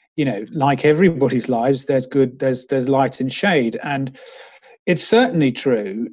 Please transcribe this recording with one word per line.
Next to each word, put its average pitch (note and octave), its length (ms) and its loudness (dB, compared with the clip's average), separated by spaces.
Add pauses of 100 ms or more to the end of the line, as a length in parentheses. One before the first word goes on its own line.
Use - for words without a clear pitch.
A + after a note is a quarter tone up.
(160)
you D3+ 80 0
know, A2+ 260 -4
like C#3 340 0
everybody's D3+ 640 2
lives, B2+ 360 0
there's C3 220 0
good, C3 340 0
there's, C3 260 -2
there's C3 220 0
light C3+ 320 0
and C3 120 -4
shade, C3 520 0
and C3+ 340 -6 (680)
it's F3 180 0
certainly F3 480 2
true A2 600 -2